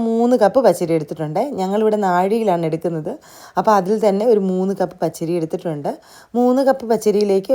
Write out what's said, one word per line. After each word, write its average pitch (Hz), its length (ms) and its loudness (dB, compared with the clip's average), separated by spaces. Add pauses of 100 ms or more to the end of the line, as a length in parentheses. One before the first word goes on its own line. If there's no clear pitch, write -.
മൂന്ന് 233 340 2
കപ്പ് 202 240 4
പച്ചരി 170 320 2
എടുത്തിട്ടുണ്ട്. 156 440 -4 (180)
ഞങ്ങളിവിടെ 208 460 0
നാഴിയിലാണ് 185 640 0
എടുക്കുന്നത്. 165 420 -4 (480)
അപ്പോൾ 214 200 2
അതിൽ 190 160 0 (100)
തന്നെ 202 280 2
ഒരു 208 80 4 (100)
മൂന്ന് 185 300 -2
കപ്പ് - 220 -4
പച്ചരി 165 360 -4
എടുത്തിട്ടുണ്ട്. 160 520 -6 (460)
മൂന്ന് 254 320 2
കപ്പ് 262 220 0
പച്ചരിയിലേക്ക് 202 640 0